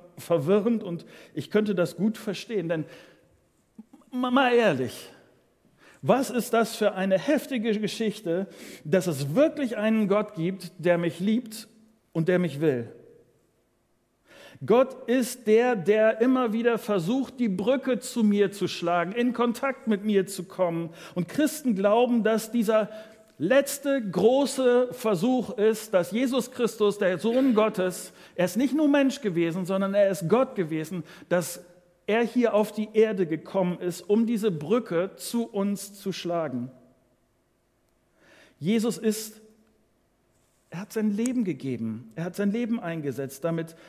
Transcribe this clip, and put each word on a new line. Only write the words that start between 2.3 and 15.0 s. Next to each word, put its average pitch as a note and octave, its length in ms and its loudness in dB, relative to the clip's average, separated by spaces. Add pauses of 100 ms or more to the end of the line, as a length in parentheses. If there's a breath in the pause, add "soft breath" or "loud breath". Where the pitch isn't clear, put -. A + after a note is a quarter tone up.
denn D#3 160 -2 (1200 loud breath)
ma-, B3 220 -2
mal B3 220 4
ehrlich, D3+ 560 2 (920 soft breath)
was G#3+ 280 2
ist A#3 240 -4
das A3+ 240 0
für G3+ 160 2
eine F#3+ 260 0
heftige A#3+ 580 -2
Geschichte, F#3+ 680 -2 (380 loud breath)
dass E3+ 220 2
es C#3+ 280 -4
wirklich C#4+ 400 0
einen A3 320 2
Gott G#3 260 0
gibt, F3+ 440 -6
der E3+ 200 2
mich E3+ 220 -2
liebt A3 480 -2 (460)
und E3 160 0
der F3+ 100 4
mich D3 220 -4
will? B2 280 0 (1700 loud breath)
Gott A#3+ 460 2